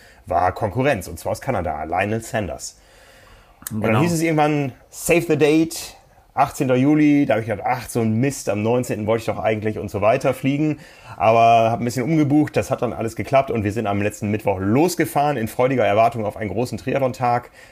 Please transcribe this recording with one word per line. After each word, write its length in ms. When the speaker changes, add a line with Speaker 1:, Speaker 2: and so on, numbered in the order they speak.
Speaker 1:
war 240
Konkurrenz 560
und 100
zwar 140
aus 100
Kanada, 440
Lionel 360
Sanders. 560
Und 100
dann 100
Speaker 2:
Genau. 100
Speaker 1:
hieß 120
es 80
irgendwann, 520
save 320
the 160
date, 580
achtzehnter 420
Juli, 520
da 80
habe 80
ich 40
gedacht, 220
ach, 180
so 140
ein 140
Mist, 340
am 140
neunzehnten 420
wollte 160
ich 60
doch 100
eigentlich 400
und 140
so 100
weiter 320
fliegen, 460
aber 540
habe 140
ein 20
bisschen 180
umgebucht, 540
das 140
hat 100
dann 100
alles 240
geklappt 360
und 120
wir 80
sind 140
am 160
letzten 300
Mittwoch 280
losgefahren 800
in 100
freudiger 380
Erwartung 400
auf 120
einen 120
großen 300
Triathlon-Tag 720